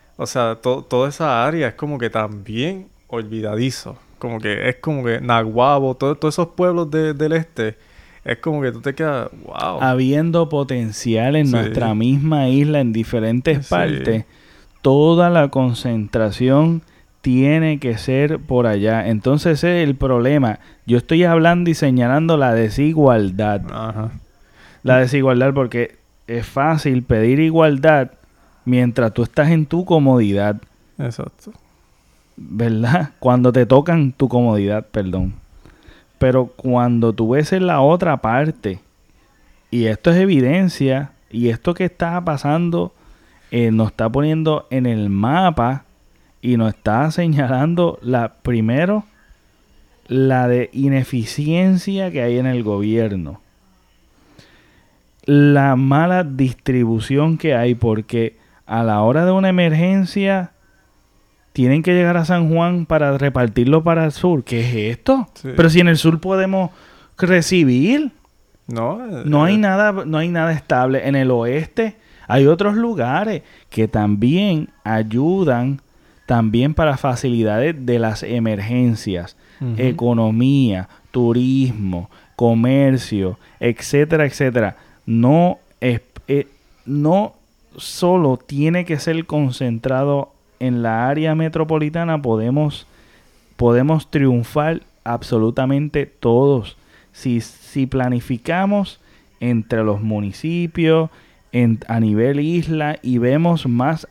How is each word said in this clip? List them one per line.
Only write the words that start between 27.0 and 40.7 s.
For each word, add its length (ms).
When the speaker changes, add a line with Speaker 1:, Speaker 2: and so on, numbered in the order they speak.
Speaker 2:
pedir 360
igualdad 720
mientras 500
tú 100
estás 260
en 160
tu 200
comodidad. 720
Speaker 1:
Exacto. 520
Speaker 2:
¿Verdad? 840
Cuando 340
te 120
tocan 460
tu 160
comodidad, 640
perdón. 420
Pero 280
cuando 640
tú 160
ves 240
en 120
la 160
otra 360
parte, 640
y 140
esto 260
es 60
evidencia, 920